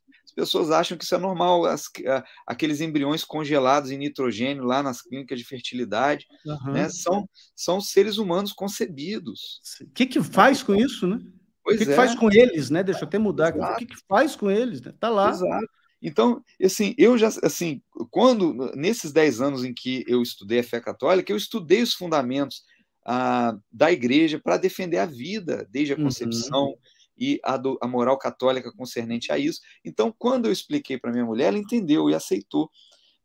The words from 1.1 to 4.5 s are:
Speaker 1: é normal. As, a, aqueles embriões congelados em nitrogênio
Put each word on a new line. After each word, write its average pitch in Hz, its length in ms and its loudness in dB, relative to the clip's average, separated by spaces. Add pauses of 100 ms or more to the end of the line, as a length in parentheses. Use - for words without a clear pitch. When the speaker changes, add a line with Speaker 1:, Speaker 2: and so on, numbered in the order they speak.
Speaker 1:
é - 20 4
normal. 175 480 2
As, 160 200 -2 (220)
a, 131 160 0 (220)
aqueles 147 360 -4
embriões 151 420 -2
congelados 143 680 2
em 139 60 -8
nitrogênio 135 680 -4